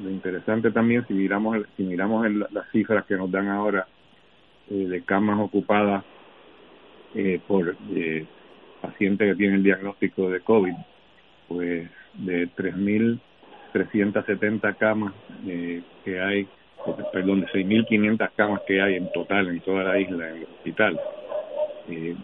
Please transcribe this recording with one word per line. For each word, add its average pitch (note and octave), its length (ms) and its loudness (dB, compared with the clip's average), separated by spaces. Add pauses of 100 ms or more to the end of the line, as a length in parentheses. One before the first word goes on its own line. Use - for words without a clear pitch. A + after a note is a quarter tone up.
lo F#2+ 60 -6
interesante F#2+ 600 -2
también, A#2 380 2
si G#2 60 -2
miramos G2+ 420 0
el, G#2 100 -4 (100)
si G2+ 60 -4
miramos G2 420 0
el, G#2 140 2
las G2+ 320 -6
cifras G#2 360 2
que G2 100 0
nos F#2 120 -2
dan F#2+ 200 0
ahora, G2+ 400 0 (800)
eh, G#2 40 -4
de F2+ 280 -2
camas G#2 380 2
ocupadas, G2+ 640 2 (1120)
eh, F#2 280 0
por, F#2 320 0 (160)
eh, D#2+ 320 -2 (560)
pacientes G2+ 480 0
que F#2 60 4
tienen G2 300 2
diagnóstico F#2+ 640 0
de F#2 120 -4
covid, F#2+ 320 4 (720)
pues E2+ 420 -4 (220)
de F2+ 420 -2
tres F#2 220 -4
mil G#2+ 420 2 (540)
trescientas G2+ 540 0
setenta G#2 480 0
camas, G#2+ 380 0 (360)
eh, F2 340 -6 (220)
que F#2 160 -6
hay, G2+ 260 0 (640)
perdón, F#2+ 280 2
de - 100 -2
seis F#2+ 160 0
mil A2 180 4
quinientas G#2+ 520 2
camas G#2 280 2
que F#2+ 160 2
hay G2 140 4
en F2+ 160 -4
total F#2 380 0
en F2 140 -4
toda F#2+ 200 0
la F#2+ 160 2
isla, F2+ 300 -4
en D#2+ 80 -12
el D#2+ 80 -14
hospital, E2 560 -2 (880)
eh, E2+ 360 -6